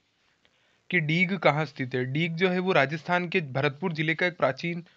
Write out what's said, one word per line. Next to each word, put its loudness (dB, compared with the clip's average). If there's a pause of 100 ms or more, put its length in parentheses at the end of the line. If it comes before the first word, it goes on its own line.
(920)
कि 2
डीग 2
कहाँ 2
स्थित -6
है? 0
डीग -2
जो 2
है 0
वो 0
राजस्थान 2
के 0
भरतपुर -2
जिले -2
का 0
एक -4
प्राचीन -2 (120)